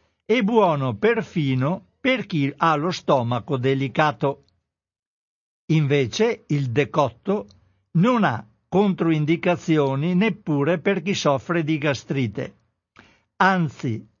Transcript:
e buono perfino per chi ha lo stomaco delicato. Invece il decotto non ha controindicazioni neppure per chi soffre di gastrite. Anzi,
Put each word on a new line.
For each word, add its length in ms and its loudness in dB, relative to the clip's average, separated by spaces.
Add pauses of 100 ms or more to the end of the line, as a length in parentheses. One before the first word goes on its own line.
(240)
e 180 0
buono 540 2
perfino 880 -2 (160)
per 260 -2
chi 300 -2
ha 180 2
lo 160 -2
stomaco 640 -2
delicato. 880 0 (1300)
Invece 800 0
il 220 -2
decotto 760 -2 (460)
non 320 2
ha 200 -2 (240)
controindicazioni 1500 0
neppure 640 0
per 240 -2
chi 120 -2
soffre 480 0
di 160 -2
gastrite. 760 -4 (840)
Anzi, 680 0 (160)